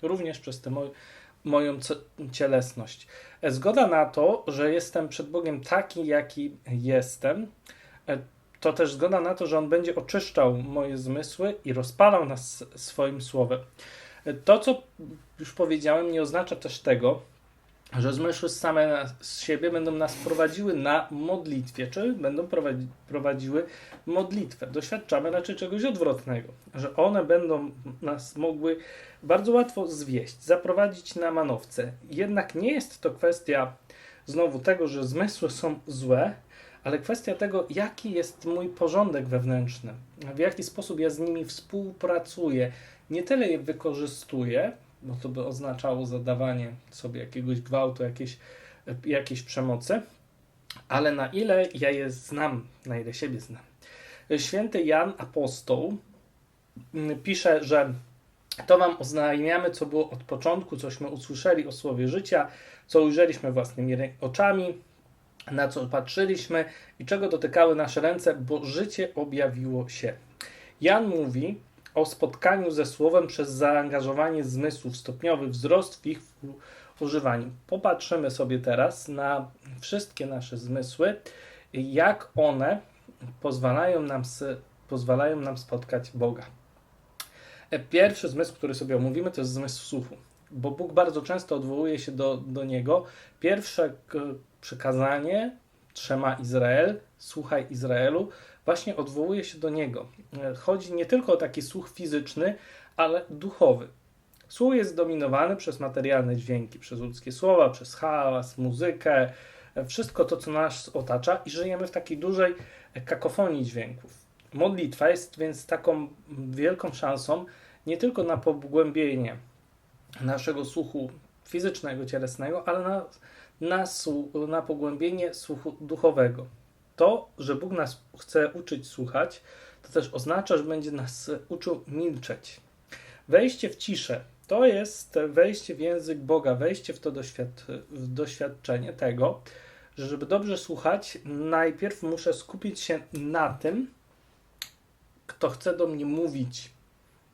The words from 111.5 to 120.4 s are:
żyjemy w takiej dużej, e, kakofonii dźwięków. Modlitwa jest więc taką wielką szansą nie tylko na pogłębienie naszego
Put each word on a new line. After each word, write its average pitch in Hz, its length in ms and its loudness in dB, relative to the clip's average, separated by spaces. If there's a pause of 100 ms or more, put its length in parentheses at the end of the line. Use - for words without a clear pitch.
żyjemy 180 360 -4
w 175 40 -12
takiej 165 280 -6
dużej, 180 360 2 (400)
e, 127 60 -10
kakofonii 160 640 0
dźwięków. 117 640 -10 (260)
Modlitwa 160 580 2
jest 175 280 -2
więc 156 280 -6
taką 156 420 0 (300)
wielką 147 540 -2
szansą 147 520 -2 (420)
nie 165 100 -2
tylko 240 260 0
na 170 140 0
pogłębienie 143 1000 0 (840)
naszego 135 440 -2